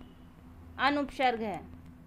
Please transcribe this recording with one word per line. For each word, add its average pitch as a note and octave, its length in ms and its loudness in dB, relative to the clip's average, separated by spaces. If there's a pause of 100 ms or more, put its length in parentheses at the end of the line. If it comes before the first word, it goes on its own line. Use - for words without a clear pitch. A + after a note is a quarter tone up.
(800)
अन C#4+ 180 6
उपसर्ग B3+ 440 2
है, G3 260 -4 (400)